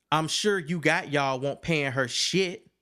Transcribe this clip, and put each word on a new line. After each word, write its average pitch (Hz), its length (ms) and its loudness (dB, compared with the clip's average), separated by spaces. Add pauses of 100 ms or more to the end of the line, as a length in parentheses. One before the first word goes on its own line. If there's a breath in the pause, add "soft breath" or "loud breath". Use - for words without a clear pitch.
(100)
I'm 156 180 2
sure 202 300 0
You 170 200 -4
Got 151 340 0
Y'all 139 260 2
won't 135 240 -4
paying 147 300 0
her 127 160 0
shit 185 600 -2 (140)